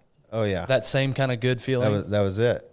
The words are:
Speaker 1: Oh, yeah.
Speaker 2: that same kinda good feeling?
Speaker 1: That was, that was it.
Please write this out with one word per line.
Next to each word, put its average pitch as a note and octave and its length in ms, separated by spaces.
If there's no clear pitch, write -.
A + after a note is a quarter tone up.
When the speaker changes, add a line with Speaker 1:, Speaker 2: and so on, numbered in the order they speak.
Speaker 1:
Oh, A2+ 120
yeah. F#2 220
Speaker 2:
that B2+ 180
same C3+ 300
kinda B2+ 220
good B2 240
feeling? B2 300
Speaker 1:
That G#2 60
was, G2 140
that G#2 100
was G2 180
it. A#2 340